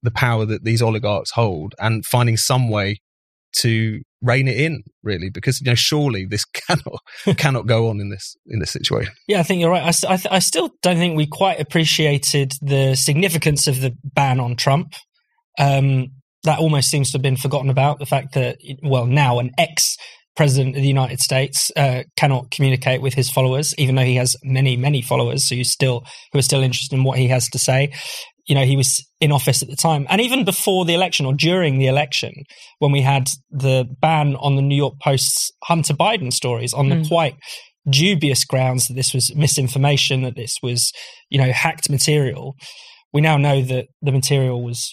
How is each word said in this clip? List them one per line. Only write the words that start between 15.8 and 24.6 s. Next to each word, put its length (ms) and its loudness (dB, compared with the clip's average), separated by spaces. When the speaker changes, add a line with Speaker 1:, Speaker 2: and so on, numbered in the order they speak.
Speaker 2:
that 160 0
almost 300 2
seems 220 0
to 60 -2
have 60 -2
been 140 2
forgotten 320 -2
about, 300 2
the 60 -10
fact 300 -4
that, 220 -2
well, 220 2
now 340 2
an 180 -4
ex-president 1160 0
of 60 -2
the 60 2
United 320 0
States, 560 -2
uh, 280 0
cannot 360 0
communicate 500 0
with 140 -2
his 140 0
followers, 480 0
even 180 2
though 100 4
he 100 2
has 280 0
many, 340 0